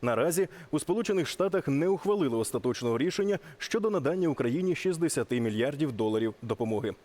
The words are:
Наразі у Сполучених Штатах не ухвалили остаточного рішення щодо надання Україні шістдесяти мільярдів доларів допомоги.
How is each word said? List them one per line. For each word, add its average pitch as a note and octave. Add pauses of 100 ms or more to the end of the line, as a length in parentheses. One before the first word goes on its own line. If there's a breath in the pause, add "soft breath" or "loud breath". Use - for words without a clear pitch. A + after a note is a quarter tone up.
Наразі D3 (240 loud breath)
у D#3
Сполучених F#3+
Штатах F#3
не D3
ухвалили F#3+
остаточного A#2
рішення F#3+ (180 loud breath)
щодо A3
надання F3
Україні D3+
шістдесяти D#3
мільярдів B2+
доларів A2
допомоги. A2 (100)